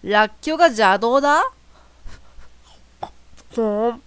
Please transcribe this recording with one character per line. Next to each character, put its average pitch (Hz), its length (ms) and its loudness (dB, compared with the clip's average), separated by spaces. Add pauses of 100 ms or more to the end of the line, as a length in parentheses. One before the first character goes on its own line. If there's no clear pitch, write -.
ラ 208 260 0
ッ - 40 -10 (100)
キ 311 100 -6
ョ 320 40 -2
ウ - 20 -8
が 349 80 4
邪 214 320 2
道 240 240 0
だ？ 302 300 0 (2000)
ほ 220 360 -2
ん。 247 160 -14